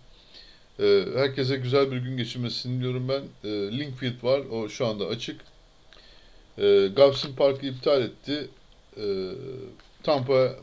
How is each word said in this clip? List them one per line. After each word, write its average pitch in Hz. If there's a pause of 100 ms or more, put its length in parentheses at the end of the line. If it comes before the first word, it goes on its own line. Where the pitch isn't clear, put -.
(800)
Ee, 101 (100)
herkese 135
güzel 135
bir 127
gün 127
geçirmesini 123
diliyorum 127
ben. 139 (200)
Ee, 104
Linkfield 127
var, 135
o 113
şu 123
anda 101
açık. 123 (1160)
Ee, 101
Gavsin 135
Park'ı 135
iptal 135
etti. 135 (480)
Ee, 190 (720)
Tampa 131